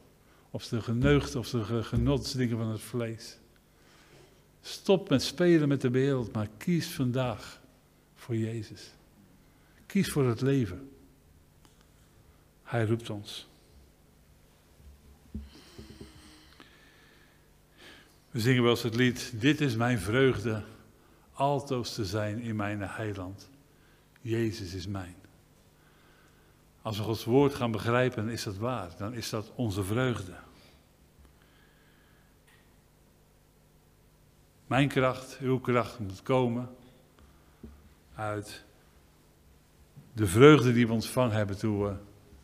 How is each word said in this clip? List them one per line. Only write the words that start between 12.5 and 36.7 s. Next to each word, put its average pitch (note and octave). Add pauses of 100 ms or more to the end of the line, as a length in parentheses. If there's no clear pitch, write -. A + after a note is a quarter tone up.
Hij A2+
roept A2+
ons. - (4000)
We B2
zingen B2
wel A#2
eens A2+
het A2
lied: B2
"Dit D3
is C3
mijn A#2+
vreugde, G#2+ (720)
altoos C#3
te A#2
zijn G#2+
in A2+
mijn G#2
heiland. G2 (720)
Jezus A2
is F2+
mijn." F#2+ (1700)
Als G#2
we A2
Gods G#2
woord C3+
gaan A#2
begrijpen, A#2
is A2+
dat G2+
waar. G#2
Dan G#2
is A2+
dat G#2+
onze G#2
vreugde. G#2 (4000)
Mijn C3+
kracht, C3
uw C3
kracht A#2+
moet F#2+
komen B2 (1500)